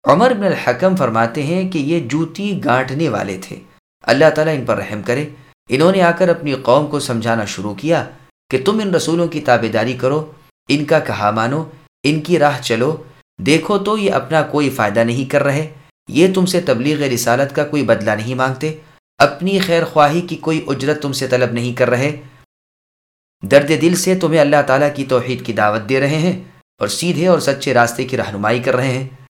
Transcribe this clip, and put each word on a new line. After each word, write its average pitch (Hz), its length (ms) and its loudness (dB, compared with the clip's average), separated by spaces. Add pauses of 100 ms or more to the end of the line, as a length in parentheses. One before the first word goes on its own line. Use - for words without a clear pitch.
عمر 240 260 4
بن 202 140 -2
الحکم 180 520 0
فرماتے 117 460 0
ہیں 180 260 -2
کہ 175 100 -4
یہ 156 220 0
جوتی 160 640 -4
گانٹھنے 131 440 -2
والے 98 340 -4
تھے۔ - 140 -14 (460)
اللہ 143 320 4
تعالیٰ 156 200 0
ان 127 100 -4
پر 107 120 -2
رحم 104 260 -8
کرے۔ 135 260 -4 (400)
انہوں 156 240 6
نے 190 100 2
آ 170 80 6
کر 170 180 2
اپنی 151 240 -2
قوم 135 340 2
کو 147 140 -4
سمجھانا 113 440 -2
شروع 98 300 -8
کیا 143 360 -2 (400)
کہ 131 140 -2
تم 220 180 2
ان 190 120 -2
رسولوں 165 340 0
کی 151 120 -6
تابعداری 113 520 0
کرو، 135 400 -2 (360)
ان 143 160 2
کا 156 140 2
کہا 104 320 -2
مانو، 117 340 -2 (380)
ان 165 180 0
کی 170 180 0
راہ 143 240 2
چلو، 127 400 -2 (360)
دیکھو 160 400 0
تو 208 200 0
یہ 196 140 0
اپنا 151 300 0
کوئی 147 280 0
فائدہ 110 300 0
نہیں 120 300 -2
کر 139 120 2
رہے، 143 320 -2 (340)
یہ 185 260 4
تم 185 120 2
سے 180 140 0
تبلیغ 143 420 0
رسالت 127 520 0
کا 151 100 0
کوئی 147 200 -2
بدلہ 107 260 2
نہیں 110 240 -4
مانگتے، 131 440 -4 (400)
اپنی 180 400 2
خیر 170 260 2
خواہی 156 360 2
کی 175 160 -8
کوئی 160 300 -4
اجرت 139 360 -2
تم 139 100 -4
سے 135 140 -4
طلب 123 260 2
نہیں 120 220 -4
کر 120 160 2
رہے، 135 300 -2 (1300)
درد 143 180 6
دل 160 260 4
سے 185 200 0
تمہیں 165 260 2
اللہ 143 260 4
تعالیٰ 139 280 2
کی 139 100 -6
توحید 127 420 -2
کی 117 60 -6
دعوت 107 360 0
دے 131 120 0
رہے 143 160 0
ہیں 165 260 -2 (360)
اور 101 100 -2
سیدھے 165 380 -2
اور 175 120 4
سچے 135 360 -2
راستے 120 300 0
کی 123 120 -4
رہنمائی 107 460 -2
کر 131 140 0
رہے 131 140 0
ہیں 131 180 -4 (220)